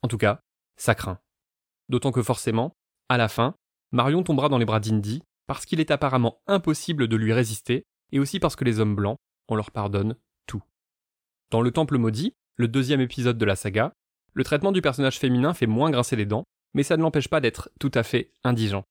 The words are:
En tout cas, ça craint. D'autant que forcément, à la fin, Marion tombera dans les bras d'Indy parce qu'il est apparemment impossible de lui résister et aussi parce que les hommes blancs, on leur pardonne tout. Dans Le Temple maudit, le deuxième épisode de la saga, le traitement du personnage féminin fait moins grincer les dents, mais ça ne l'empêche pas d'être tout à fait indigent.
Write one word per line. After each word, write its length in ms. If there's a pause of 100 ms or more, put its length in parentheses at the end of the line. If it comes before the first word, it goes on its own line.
En 60
tout 100
cas, 240 (360)
ça 160
craint. 260 (680)
D'autant 220
que 100
forcément, 520 (340)
à 100
la 120
fin, 260 (360)
Marion 320
tombera 260
dans 80
les 80
bras 160
d'Indy 420 (240)
parce 180
qu'il 140
est 100
apparemment 580
impossible 600
de 80
lui 160
résister 540 (260)
et 80
aussi 200
parce 160
que 100
les 140
hommes 160
blancs, 220 (300)
on 80
leur 160
pardonne 440 (320)
tout. 140 (880)
Dans 120
Le 100
Temple 260
maudit, 360 (220)
le 120
deuxième 340
épisode 360
de 80
la 100
saga, 380 (400)
le 100
traitement 300
du 80
personnage 360
féminin 360
fait 120
moins 260
grincer 260
les 80
dents, 180 (300)
mais 100
ça 140
ne 40
l'empêche 280
pas 100
d'être 400
tout 140
à 100
fait 280 (120)
indigent. 480